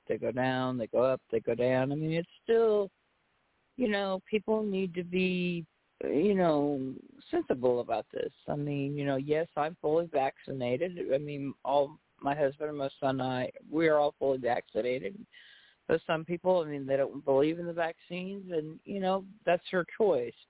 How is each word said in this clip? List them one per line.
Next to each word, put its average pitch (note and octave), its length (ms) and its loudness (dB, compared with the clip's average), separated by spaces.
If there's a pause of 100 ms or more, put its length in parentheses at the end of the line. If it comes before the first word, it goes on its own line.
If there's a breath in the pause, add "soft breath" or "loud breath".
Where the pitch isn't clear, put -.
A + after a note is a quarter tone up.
they A2 120 -2
go A#2 120 -2
down, B2+ 460 0
they A2+ 100 -2
go A#2 160 2
up, C3 280 2
they A2+ 100 0
go A#2+ 140 -2
down. C3 380 2
I - 20 -2
mean, D#3 180 -2
it's E3+ 160 -2 (140)
still, G#3+ 480 2 (840)
you B3+ 120 0
know, G3 320 0 (100)
people A3 320 0
need F#3+ 340 -2
to F3+ 60 -4
be, F3+ 640 -2 (400)
you D#3 300 2
know, D3 580 2 (380)
sensible B2+ 500 2
about A2 320 -4
this. - 200 -6 (140)
I D3+ 100 -2
mean, C#3+ 380 -2
you C#3+ 120 -4
know, C#3 100 0
yes, D3+ 400 0
I'm D#3 240 -4
fully E3 320 0
vaccinated. C3+ 840 -2 (160)
I - 20 2
mean, C#3+ 380 -4 (100)
all C#3+ 340 2 (220)
my C#3 140 -2
husband D3 340 0
and D3 100 -6
my C#3 120 -4 (100)
son C3+ 200 0
and - 20 0
I, B2+ 280 -2 (200)
we D#3+ 180 2
are D3+ 80 6
all D3 220 4
fully C3+ 200 2
vaccinated. A#2+ 800 -2 (720 loud breath)
But E3 200 2
some D#3+ 180 -2
people, F3 400 2
I D3+ 60 -6
mean, C#3 160 -6
they C3+ 100 2
don't C3+ 280 -2
believe D3 340 4
in F3 80 -6
the E3+ 60 -6
vaccines, F3+ 800 -6
and, D#3 340 -4
you G3 160 -6
know, F#3+ 240 0 (200)
that's F3 260 2
her F3+ 140 0 (140)
choice. C#3 340 2 (180)